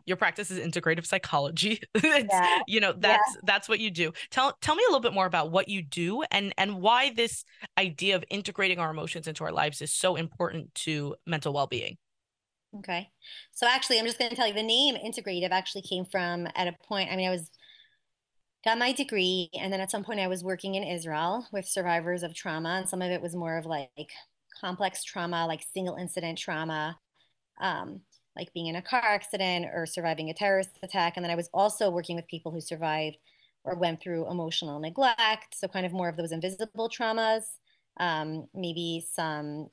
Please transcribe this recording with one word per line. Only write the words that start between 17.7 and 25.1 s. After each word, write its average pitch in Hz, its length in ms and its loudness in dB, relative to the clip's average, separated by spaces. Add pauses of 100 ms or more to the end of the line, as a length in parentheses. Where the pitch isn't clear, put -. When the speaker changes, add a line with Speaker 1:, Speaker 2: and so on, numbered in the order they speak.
Speaker 2:
got 226 140 4
my 247 140 2
degree, 185 560 0 (100)
and 190 140 -4
then 190 80 -2
at 190 100 -4
some 208 120 -4
point 208 180 -4
I 190 60 0
was 185 160 -2
working 190 320 -4
in 196 80 -2
Israel 165 680 -4
with 196 140 -6
survivors 175 560 0
of 165 120 -6
trauma, 165 360 -4
and 185 180 -2
some 185 120 -2
of 180 100 0
it 180 100 -2
was 170 140 -6
more 165 220 -4
of, 165 100 -6
like, 147 440 -8 (480)
complex 185 440 -2
trauma, 170 440 -2